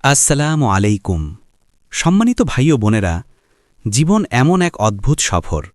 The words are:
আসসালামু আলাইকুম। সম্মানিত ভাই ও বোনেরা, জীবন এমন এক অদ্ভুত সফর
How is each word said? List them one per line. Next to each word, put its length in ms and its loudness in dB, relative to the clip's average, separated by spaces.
আসসালামু 600 2
আলাইকুম। 680 0
সম্মানিত 520 0
ভাই 300 2
ও 40 4
বোনেরা, 460 0
জীবন 420 0
এমন 320 2
এক 140 -2
অদ্ভুত 440 0
সফর 540 -4